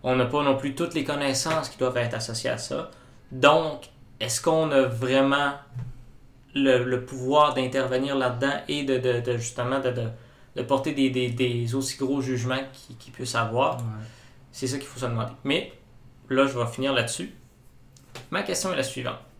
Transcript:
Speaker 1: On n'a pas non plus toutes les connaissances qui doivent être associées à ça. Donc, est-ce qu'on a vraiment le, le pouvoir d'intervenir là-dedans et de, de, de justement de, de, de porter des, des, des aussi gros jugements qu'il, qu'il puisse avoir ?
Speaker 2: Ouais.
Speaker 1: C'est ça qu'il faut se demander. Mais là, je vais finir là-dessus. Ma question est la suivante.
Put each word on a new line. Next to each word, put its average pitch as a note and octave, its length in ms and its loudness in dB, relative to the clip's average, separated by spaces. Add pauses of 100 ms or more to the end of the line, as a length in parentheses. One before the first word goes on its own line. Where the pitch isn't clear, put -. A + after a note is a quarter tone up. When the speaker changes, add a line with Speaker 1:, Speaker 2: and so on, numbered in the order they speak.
Speaker 1:
On B2+ 140 2
n'a B2+ 80 4
pas C#3+ 180 0
non C#3 140 4
plus C#3 180 -4
toutes E3+ 200 -4
les D3 100 -2
connaissances C#3+ 640 -2
qui - 80 -14
doivent B2 220 0
être A#2 160 -2
associées A2+ 340 -6
à A#2+ 80 -2
ça. - 340 -6 (420)
Donc, D3 560 4 (300)
est-ce A#2 220 -2
qu'on D#3+ 300 4
a C3+ 120 6
vraiment C3+ 720 2 (1000)
le, C3 300 6
le B2+ 200 -2
pouvoir C#3 480 4
d'intervenir C3 640 0
là-dedans B2+ 360 0 (140)
et D3 160 -2
de, C3+ 140 2
de, B2 240 2
de A#2+ 160 0
justement B2 420 -2
de, C3 120 0
de, A#2 180 -4 (480)
de C3 60 -4
porter C#3 300 0
des, C3+ 180 4
des, B2 180 0
des A#2+ 460 0
aussi C3+ 240 -4
gros C#3 240 0
jugements B2+ 380 -2 (120)
qu'il, - 240 -20
qu'il - 160 -20
puisse B2 220 -8
avoir ? A#2+ 420 2
Speaker 2:
Ouais. A#2+ 60 -6 (720)
Speaker 1:
C'est - 160 -6
ça C3+ 100 -4
qu'il - 80 -8
faut - 120 -16
se C3 60 -6
demander. A2+ 280 -4 (120)
Mais D3 260 -2 (600)
là, C3+ 160 4
je B2+ 120 -2
vais A#2 80 0
finir C3+ 280 -2
là-dessus. A#2+ 400 -2 (960)
Ma F#3+ 120 -2
question F#3+ 300 -4
est D#3 40 -2
la C3+ 60 0
suivante. B2 360 -6 (220)